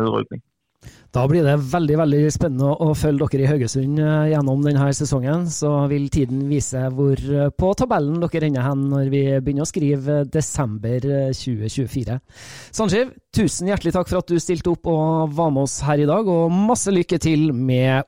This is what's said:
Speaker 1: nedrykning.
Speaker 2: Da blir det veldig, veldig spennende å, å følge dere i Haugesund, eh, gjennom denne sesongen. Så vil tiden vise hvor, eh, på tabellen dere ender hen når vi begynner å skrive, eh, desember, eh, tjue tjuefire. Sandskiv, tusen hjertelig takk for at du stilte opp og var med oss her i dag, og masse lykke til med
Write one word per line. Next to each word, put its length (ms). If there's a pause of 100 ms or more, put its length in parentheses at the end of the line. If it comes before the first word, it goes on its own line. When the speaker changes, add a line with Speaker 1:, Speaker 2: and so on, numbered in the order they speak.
Speaker 1:
nedrykning. 400 (760)
Speaker 2:
Da 60 (100)
blir 160
det 60 (200)
veldig, 240
veldig 220 (160)
spennende 320
å, 220
å 100
følge 320
dere 140
i 40
Haugesund, 540
eh, 300
gjennom 320
denne 280
sesongen. 560
Så 200 (220)
vil 220
tiden 360
vise 320 (140)
hvor, 200
eh, 400
på 240
tabellen 420
dere 280
ender 180
hen 240
når 220
vi 80 (180)
begynner 260
å 40
skrive, 520
eh, 60 (100)
desember, 720 (100)
eh, 220
tjue 320
tjuefire. 480 (560)
Sandskiv, 380 (260)
tusen 320
hjertelig 240
takk 160
for 120
at 100
du 100
stilte 320
opp 160
og 460
var 180
med 80
oss 240
her 160
i 60
dag, 180
og 240
masse 400
lykke 380
til 240
med 540